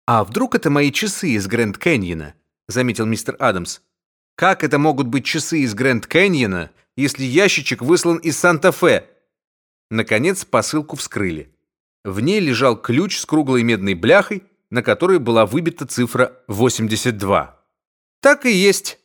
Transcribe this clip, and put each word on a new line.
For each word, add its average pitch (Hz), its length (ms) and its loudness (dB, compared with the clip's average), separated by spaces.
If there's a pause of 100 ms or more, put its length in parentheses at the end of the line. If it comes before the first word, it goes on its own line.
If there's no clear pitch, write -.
«А 110 180 2
вдруг 123 300 -4
это 165 140 0
мои 143 240 2
часы 196 380 -4
из 101 160 0
Гранд 110 320 -2
Кэньона?» 87 560 -2 (340)
заметил 117 380 -2
мистер - 320 -4
Адамс. 101 420 -2 (560)
«Как 180 280 0
это 143 140 0
могут 143 280 0
быть 120 180 -4
часы 160 360 -4
из 117 140 -2
Гранд 123 320 -2
Кэньона, 127 640 0 (260)
если 135 280 -4
ящичек 139 580 0
выслан 170 360 2
из 160 200 -4
Санта-Фе?» 165 680 2 (840)
Наконец 113 540 -2
посылку 147 520 -2
вскрыли. 85 560 -8 (520)
В 98 160 -6
ней 196 200 0
лежал 127 400 0
ключ 160 380 -2
с - 80 -10
круглой 135 360 0
медной 101 320 0
бляхой, 180 500 2 (260)
на 123 120 -4
которой 170 360 2
была 113 260 4
выбита 160 420 -4
цифра 123 520 -2 (100)
восемьдесят 110 720 0
два. 95 420 -2 (600)
«Так 285 260 4
и 247 40 2
есть!» 196 540 2